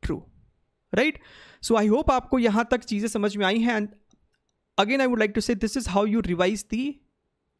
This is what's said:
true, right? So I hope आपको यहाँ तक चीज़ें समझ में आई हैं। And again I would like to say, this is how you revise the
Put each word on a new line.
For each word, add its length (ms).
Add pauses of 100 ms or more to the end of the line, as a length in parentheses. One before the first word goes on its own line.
true, 140 (720)
right? 300 (400)
So 180
I 80
hope 220
आपको 280
यहाँ 320
तक 140
चीज़ें 240
समझ 280
में 100
आई 140
हैं। 200
And 140 (840)
again 220
I 60
would 140
like 140
to 80
say, 160
this 180
is 120
how 180
you 180
revise 440
the 240 (680)